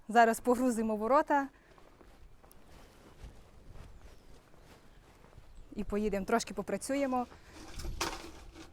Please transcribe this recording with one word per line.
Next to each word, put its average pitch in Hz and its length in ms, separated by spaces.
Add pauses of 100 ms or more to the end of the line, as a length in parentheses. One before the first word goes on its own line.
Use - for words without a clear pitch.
зараз 226 300
погрузимо 226 560
ворота. 277 520 (4000)
І 208 80
поїдемо, 202 420
трошки - 280
попрацюємо. 254 760 (1500)